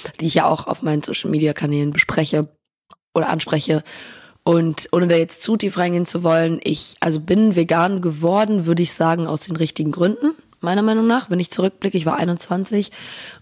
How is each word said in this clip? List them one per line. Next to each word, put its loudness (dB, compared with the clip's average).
die 0
ich -2
ja 4
auch 0
auf -4
meinen 0
Social-Media-Kanälen -2
bespreche 0
oder 2
anspreche. -2
Und 2
ohne 4
da 4
jetzt -2
zu 0
tief -2
reingehen 0
zu -6
wollen, 2
ich, -4
also 0
bin 4
vegan 2
geworden, 0
würde 2
ich -2
sagen, 0
aus -4
den -8
richtigen -2
Gründen. 0
Meiner 0
Meinung 2
nach, 0
wenn 0
ich -4
zurückblicke, -2
ich -2
war 0
einundzwanzig -2